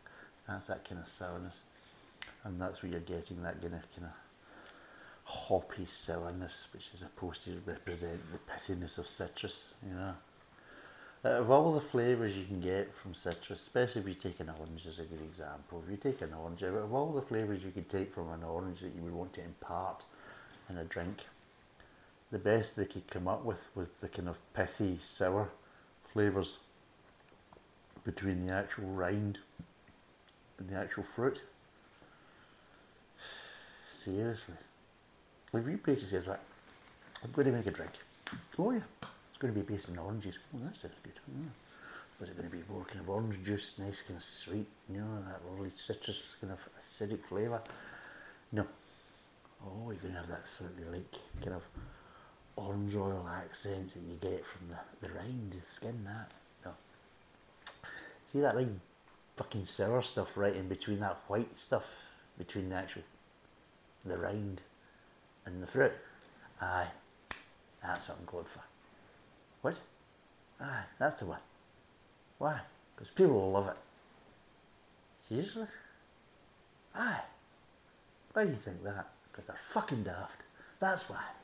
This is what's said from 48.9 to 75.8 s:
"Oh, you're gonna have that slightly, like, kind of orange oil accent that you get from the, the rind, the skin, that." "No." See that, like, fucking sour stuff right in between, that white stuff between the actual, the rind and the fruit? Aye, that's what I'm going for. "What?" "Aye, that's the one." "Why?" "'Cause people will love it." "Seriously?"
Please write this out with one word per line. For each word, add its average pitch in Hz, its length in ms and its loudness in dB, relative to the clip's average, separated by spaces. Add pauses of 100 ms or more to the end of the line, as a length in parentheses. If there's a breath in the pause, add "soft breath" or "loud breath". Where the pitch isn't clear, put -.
"Oh, 110 260 -6
you're 90 100 -6
gonna 90 120 -4
have 87 140 -6
that 85 220 -6
slightly, 87 360 -8
like, 85 260 -6 (300)
kind 92 140 0
of 87 80 -4 (920 loud breath)
orange 101 400 0
oil 95 320 2
accent 92 640 -4
that 92 80 -10
you 85 140 -6
get 85 300 -2
from 90 240 -10
the, - 380 -10
the 87 60 -6
rind, 104 400 -4
the 90 180 -10
skin, 117 340 -4
that." 107 260 -6 (340)
"No." 87 100 -8 (1600 loud breath)
See 143 100 4
that, 127 140 8
like, 123 140 4 (640)
fucking - 300 -2
sour 110 360 4
stuff - 340 0
right 101 200 6
in 92 120 -2
between, 98 320 0
that 98 280 2
white 110 320 2
stuff - 260 2 (520 loud breath)
between 92 320 -2
the 92 60 0
actual, 87 280 -4 (1000)
the 90 140 0
rind 95 440 0 (840 loud breath)
and 90 160 -4
the 87 60 -4
fruit? 131 260 6 (640 loud breath)
Aye, 90 320 2 (880)
that's 92 260 -2
what 87 100 -6
I'm 90 80 -10
going 85 200 -6
for. - 180 -14 (1000 loud breath)
"What?" - 160 2 (800)
"Aye, 135 260 -2 (120)
that's 147 220 4
the 104 80 -2
one." 78 140 -4 (960)
"Why?" 143 240 2 (340)
"'Cause - 140 -12
people 185 240 10
will 98 180 8
love 98 160 8
it." - 100 -2 (1500)
"Seriously?" 208 400 0 (1300)